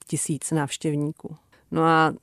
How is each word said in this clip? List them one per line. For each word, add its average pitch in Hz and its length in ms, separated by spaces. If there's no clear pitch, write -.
tisíc - 440
návštěvníků. 151 840
No 165 120
a 160 400